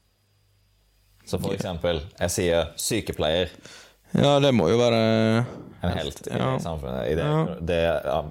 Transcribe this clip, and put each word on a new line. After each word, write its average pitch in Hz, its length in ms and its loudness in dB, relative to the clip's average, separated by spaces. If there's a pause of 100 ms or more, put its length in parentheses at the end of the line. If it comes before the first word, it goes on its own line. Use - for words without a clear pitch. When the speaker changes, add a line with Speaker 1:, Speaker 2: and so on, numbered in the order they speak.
(1300)
Speaker 1:
Så - 140 -4
for - 120 -4
Speaker 2:
Ja. 98 40 -2
Speaker 1:
eksempel, 85 460 -2 (180)
jeg 87 100 0
sier 85 460 0
sykepleier. 85 720 -2 (640)
Speaker 2:
Ja, 143 260 4
det 139 140 4
må 87 160 4
jo 110 80 4
være 113 680 4 (380)
Speaker 1:
En 90 140 0
helt 76 280 -8
i - 40 -6
Speaker 2:
Ja. 127 280 -2
Speaker 1:
samfunnet, 65 520 -6
i 76 40 0
det, 82 100 0
Speaker 2:
Ja. 151 360 0
Speaker 1:
det, 82 440 0
ja, 73 260 -2